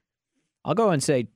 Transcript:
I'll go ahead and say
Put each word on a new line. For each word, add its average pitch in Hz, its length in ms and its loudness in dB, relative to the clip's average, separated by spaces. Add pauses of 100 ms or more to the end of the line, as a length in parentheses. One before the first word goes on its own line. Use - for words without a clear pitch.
(640)
I'll 151 100 -2
go 226 100 0
ahead 190 100 2
and 139 80 -2
say 127 340 0